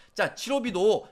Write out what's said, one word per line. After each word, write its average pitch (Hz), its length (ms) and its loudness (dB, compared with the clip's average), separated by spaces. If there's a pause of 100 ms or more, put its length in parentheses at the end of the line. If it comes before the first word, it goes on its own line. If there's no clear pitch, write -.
(140)
자, 180 220 -2
치료비도 220 760 0